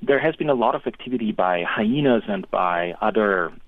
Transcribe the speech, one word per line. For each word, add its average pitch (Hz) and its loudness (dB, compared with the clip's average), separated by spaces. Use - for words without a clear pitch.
There 139 2
has 156 0
been 156 -2
a 143 4
lot 120 2
of 143 -6
activity 120 -4
by 90 0
hyenas 117 2
and 95 -6
by 87 0
other 101 0